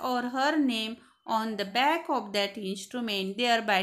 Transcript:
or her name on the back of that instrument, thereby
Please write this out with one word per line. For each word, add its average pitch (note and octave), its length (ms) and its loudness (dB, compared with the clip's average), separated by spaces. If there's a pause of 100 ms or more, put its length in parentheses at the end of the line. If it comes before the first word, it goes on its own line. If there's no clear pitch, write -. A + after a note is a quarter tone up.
or B3 200 0 (160)
her D4 180 2
name A#3 400 2 (300)
on A3 320 0
the G3+ 80 -2
back C#4+ 420 2
of G3+ 240 -2
that G3+ 240 -2
instrument, G3 800 -4
thereby A3 460 2